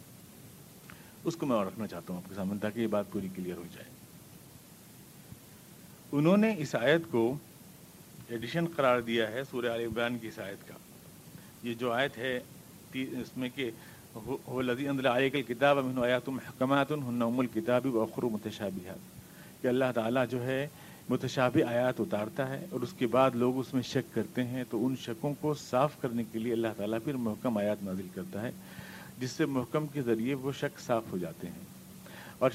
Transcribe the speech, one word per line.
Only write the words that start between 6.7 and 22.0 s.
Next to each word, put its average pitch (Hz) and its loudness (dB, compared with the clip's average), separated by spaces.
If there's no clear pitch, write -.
آیت 147 4
کو 120 4
ایڈیشن 120 -2
قرار 123 6
دیا 117 2
ہے 120 -4
سورہ 120 0
آل 117 -2
عمران 117 0
کی 113 -8
اس 104 -12
آیت 98 -10
کا۔ 98 -14
یہ 120 -2
جو 123 2
آیت 135 0
ہے 123 -2
تی-، 131 -4
اس - -8
میں 127 -2
کہ 131 -2
هو، 113 -6
هو 127 -4
الذی 127 0
انزل 135 2
علیک 131 4
الکتاب 139 4
منہ 127 0
آیات 123 4
محکمات 135 2
ہن 123 0
ام 117 2
الکتاب 123 2
و 110 4
اخر 113 -2
متشابہات، 98 -6
کہ 131 2
اللہ 127 4
تعالیٰ 120 2
جو 123 -2
ہے 131 -2
متشابہ 127 4
آیات 120 2
اتارتا 110 0